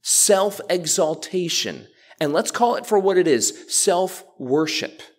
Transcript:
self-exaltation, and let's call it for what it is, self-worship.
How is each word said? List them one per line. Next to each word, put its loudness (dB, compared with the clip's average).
self-exaltation, 0
and 0
let's 0
call 0
it -8
for 4
what 2
it 4
is, 0
self-worship. -2